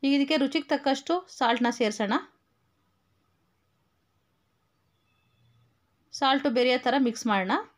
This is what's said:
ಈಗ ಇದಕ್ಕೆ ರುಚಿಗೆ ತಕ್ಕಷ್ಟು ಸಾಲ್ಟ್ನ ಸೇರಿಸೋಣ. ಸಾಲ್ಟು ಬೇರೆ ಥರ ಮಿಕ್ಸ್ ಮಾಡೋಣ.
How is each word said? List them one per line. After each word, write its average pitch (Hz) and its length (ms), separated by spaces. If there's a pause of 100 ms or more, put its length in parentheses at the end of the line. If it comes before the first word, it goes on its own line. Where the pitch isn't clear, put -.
ಈಗ 277 120
ಇದಕ್ಕೆ 277 240
ರುಚಿಗೆ 277 300
ತಕ್ಕಷ್ಟು 285 420 (220)
ಸಾಲ್ಟ್ನ 240 420
ಸೇರಿಸೋಣ. 214 360 (4000)
ಸಾಲ್ಟು 277 400
ಬೇರೆ 254 140 (140)
ಥರ 247 100 (100)
ಮಿಕ್ಸ್ 226 240
ಮಾಡೋಣ. 196 240 (240)